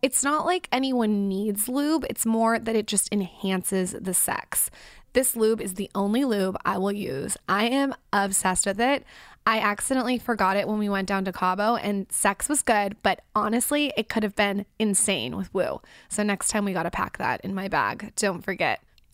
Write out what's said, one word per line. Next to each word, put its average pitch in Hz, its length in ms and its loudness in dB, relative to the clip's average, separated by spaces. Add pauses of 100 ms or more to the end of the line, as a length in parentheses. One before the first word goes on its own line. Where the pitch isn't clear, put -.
It's 262 200 2
not 294 220 2
like 359 260 0
anyone 233 560 2
needs 202 400 -2
lube. 285 400 0
It's - 200 -2
more 226 320 2
that 226 160 -2
it 214 100 2
just - 260 -2
enhances 190 880 -2
the 185 140 -6
sex. - 560 -2 (440)
This 262 220 2
lube 220 240 2
is 190 140 -6
the 196 220 -6
only 208 280 2
lube 202 400 0
I - 140 0
will 196 140 0
use. 190 440 -4 (120)
I 202 160 2
am 269 320 0 (180)
obsessed 196 540 2
with 196 120 -2
it. 262 240 2 (400)
I 226 140 4
accidentally 226 640 0
forgot 202 360 2
it 202 120 0
when 214 100 0
we 208 100 0
went 196 200 0
down 190 180 0
to 190 80 -4
Cabo, 202 440 2
and 202 340 -2
sex - 360 0
was 285 140 2
good, 208 400 2
but 196 200 2 (120)
honestly, 247 640 2
it 220 100 -2
could 226 140 0
have 208 140 -2
been 202 320 0 (100)
insane 196 580 0
with 190 160 -6
Woo. 151 300 -2 (280)
So - 120 -4
next 208 280 0
time 208 140 0
we 196 100 -2
gotta 170 180 -2
pack - 260 -4
that - 240 -2
in 196 140 -6
my 190 140 -6
bag. 135 480 0
Don't 185 260 -2
forget. 165 380 -2 (320)